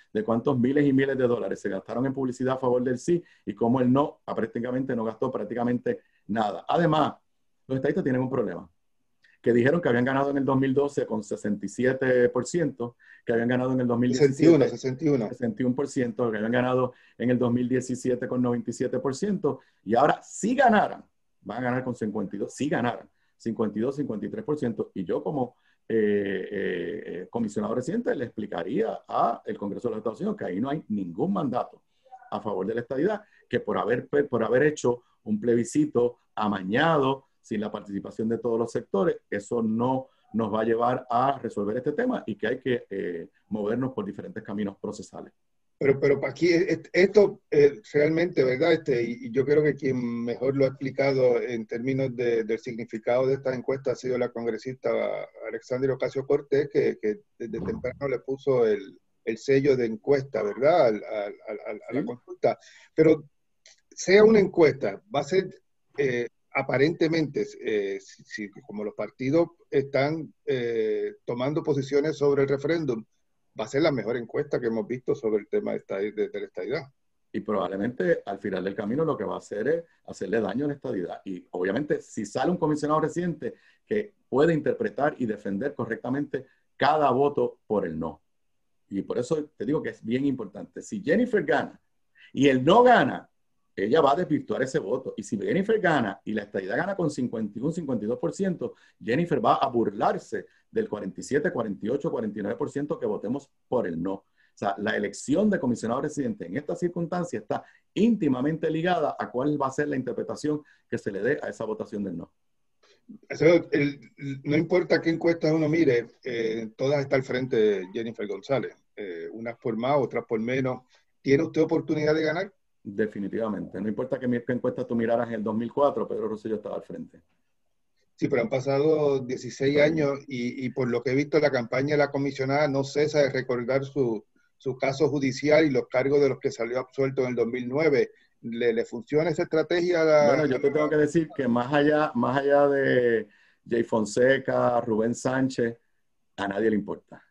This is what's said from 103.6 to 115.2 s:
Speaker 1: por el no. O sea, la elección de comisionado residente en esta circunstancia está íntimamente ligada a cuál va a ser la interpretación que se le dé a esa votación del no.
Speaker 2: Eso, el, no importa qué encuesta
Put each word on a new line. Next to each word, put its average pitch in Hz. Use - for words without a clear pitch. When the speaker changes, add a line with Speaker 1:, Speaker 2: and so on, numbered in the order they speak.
Speaker 1:
por 117
el 82
no. 95
O -
sea, 107
la 107
elección 131
de 190
comisionado 120
residente 139
en 85
esta 151
circunstancia 170
está -
íntimamente 160
ligada 160
a 107
cuál 143
va 135
a 123
ser 147
la 139
interpretación 123
que 113
se 110
le 95
dé 139
a 104
esa 107
votación 107
del 92
no. 85
Speaker 2:
Eso, 143
el, 143
no 147
importa 165
qué 165
encuesta 165